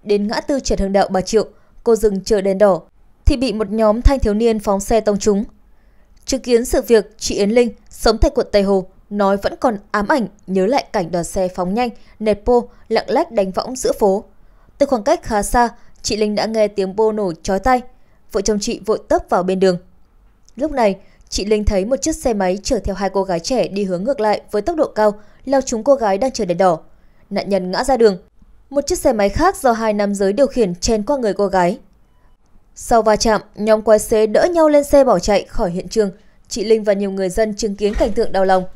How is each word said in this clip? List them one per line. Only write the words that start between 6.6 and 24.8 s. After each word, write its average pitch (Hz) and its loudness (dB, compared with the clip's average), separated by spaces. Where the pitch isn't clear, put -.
sự 262 0
việc, 220 2
chị - -8
Yến 202 0
Linh, 240 2
sống 226 0
tại 294 2
quận 226 0
Tây 208 4
Hồ, 190 0
nói 202 0
vẫn 202 -4
còn 233 0
ám 208 -2
ảnh, 254 0
nhớ 185 0
lại 254 0
cảnh 170 -2
đoàn 175 -2
xe 185 -4
phóng 180 -4
nhanh, 240 -2
nẹt 214 0
bô, 240 2
lạng 220 -2
lách 294 0
đánh 196 -2
võng 254 -6
giữa 262 -2
phố. 220 0
Từ 285 2
khoảng 240 -2
cách 320 0
khá 208 -2
xa, 240 2
chị 214 -4
Linh 208 0
đã 185 -2
nghe 220 0
tiếng 190 -4
bô 220 2
nổ 208 -4
chói 190 -4
tai. 247 2
Vợ 196 -2
chồng 208 0
chị 220 -6
vội 214 0
tấp 330 0
vào 190 0
bên 190 -2
đường. 185 2
Lúc 294 -4
này, 214 0
chị 190 -6
Linh 214 0
thấy 202 0
một 262 -4
chiếc 320 -2
xe 254 -2
máy 190 -2
chở 240 -2
theo 190 -6
hai 190 -4
cô 196 -2
gái 180 -4
trẻ 202 -2
đi 196 -4
hướng 185 -4
ngược 262 -4
lại 208 0
với 208 -2
tốc 339 -4
độ 311 0